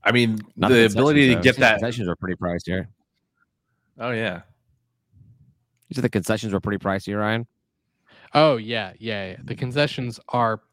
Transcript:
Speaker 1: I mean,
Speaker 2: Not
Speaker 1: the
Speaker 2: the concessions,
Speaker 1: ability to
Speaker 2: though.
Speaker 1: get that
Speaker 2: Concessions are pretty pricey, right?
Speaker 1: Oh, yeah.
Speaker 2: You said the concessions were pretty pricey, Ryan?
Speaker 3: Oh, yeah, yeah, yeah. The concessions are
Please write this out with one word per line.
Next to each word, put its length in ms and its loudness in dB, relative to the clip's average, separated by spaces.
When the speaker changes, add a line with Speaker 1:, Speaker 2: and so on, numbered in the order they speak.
Speaker 1:
I 80 0
mean, 280 2
Speaker 2:
Not 120 0
Speaker 1:
the 60 6
Speaker 2:
the 80 8
concessions, 120 4
Speaker 1:
ability 340 4
to 80 6
Speaker 2:
though. 60 -4
Speaker 1:
get 160 4
that 160 6
Speaker 2:
Concessions 340 -4
are 80 -4
pretty 200 -6
pricey, 420 -6
right? 80 -6
Speaker 1:
Oh, 100 -6
yeah. 300 -4
Speaker 2:
You 60 -12
said 100 -4
the 40 2
concessions 440 -2
were 80 0
pretty 220 -4
pricey, 340 -4
Ryan? 300 -2
Speaker 3:
Oh, 220 4
yeah, 420 -6
yeah, 320 -8
yeah. 140 -14
The 100 -10
concessions 640 -4
are 320 -2